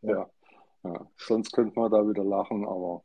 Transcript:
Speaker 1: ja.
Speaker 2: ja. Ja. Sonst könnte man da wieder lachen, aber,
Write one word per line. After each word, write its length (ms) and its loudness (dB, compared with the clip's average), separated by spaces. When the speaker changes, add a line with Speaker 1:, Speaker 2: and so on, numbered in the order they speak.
Speaker 1:
ja. 80 0
Speaker 2:
ja. 100 -6
Ja. 140 -10
Sonst 360 0
könnte 260 2
man 120 4
da 160 6
wieder 160 0
lachen, 440 -2
aber, 380 -6